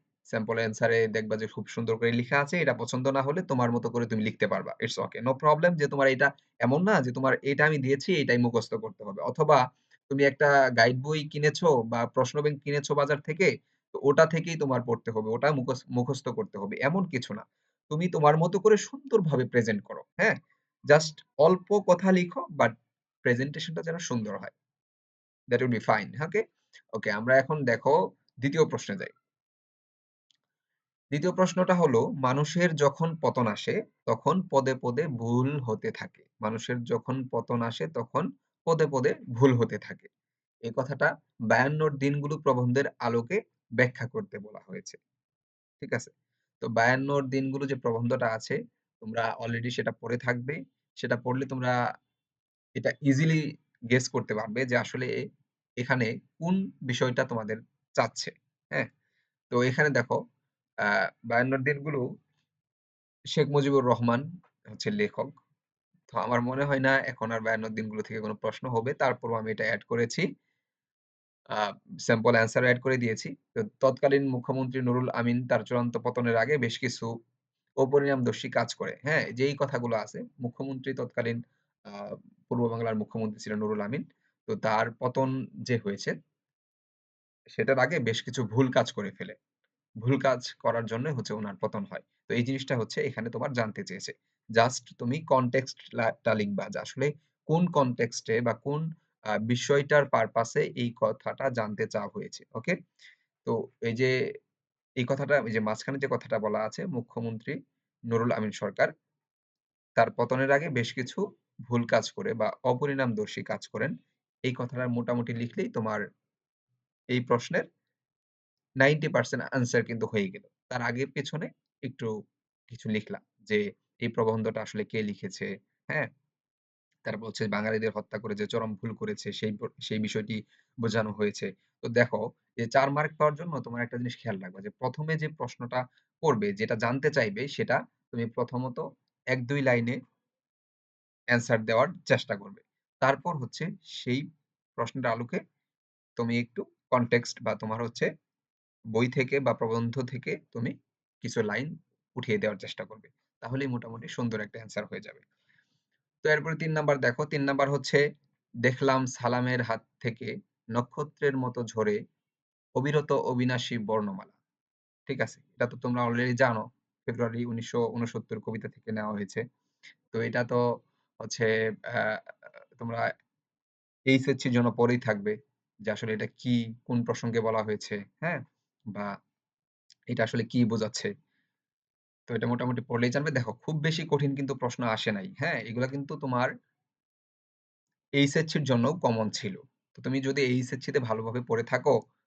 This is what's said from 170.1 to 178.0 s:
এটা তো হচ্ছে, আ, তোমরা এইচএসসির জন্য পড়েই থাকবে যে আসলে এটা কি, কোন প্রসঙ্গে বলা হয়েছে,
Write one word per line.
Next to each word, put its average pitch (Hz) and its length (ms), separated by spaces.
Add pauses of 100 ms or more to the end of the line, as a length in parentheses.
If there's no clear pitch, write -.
এটা 117 220
তো 123 160 (600)
হচ্ছে, 113 260 (380)
আ, 120 140 (800)
তোমরা 117 240 (1040)
এইচএসসির 131 480
জন্য 120 180
পড়েই 120 280
থাকবে 107 380 (420)
যে 107 120
আসলে 110 220
এটা 107 140
কি, 117 460 (120)
কোন 120 180
প্রসঙ্গে 117 380
বলা 110 220
হয়েছে, 104 400 (160)